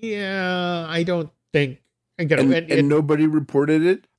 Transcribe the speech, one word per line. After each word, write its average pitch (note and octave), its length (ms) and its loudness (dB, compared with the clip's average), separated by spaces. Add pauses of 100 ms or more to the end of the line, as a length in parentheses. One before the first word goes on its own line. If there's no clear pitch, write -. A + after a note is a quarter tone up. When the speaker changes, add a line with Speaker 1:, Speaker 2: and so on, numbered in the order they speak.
Speaker 1:
"Yeah, F#3 840 -4
I E3 140 -4
don't E3+ 300 -4 (200)
think," C#3+ 280 -2 (400)
you E3 80 -2
know, D3 100 2
Speaker 2:
And, C3+ 160 4
Speaker 1:
and, E3 160 -2
Speaker 2:
and - 20 -8
Speaker 1:
and C#3+ 180 4
Speaker 2:
nobody D3+ 360 2
reported D#3 580 2
it F#3 220 0 (140)